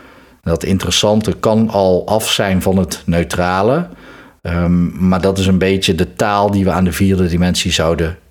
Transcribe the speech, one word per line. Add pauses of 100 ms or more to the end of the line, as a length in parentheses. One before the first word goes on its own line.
(420)
Dat
interessante
kan
al
af
zijn
van
het
neutrale. (540)
Ehm,
maar
dat
is
een
beetje
de
taal
die
we
aan
de
vierde
dimensie
zouden (120)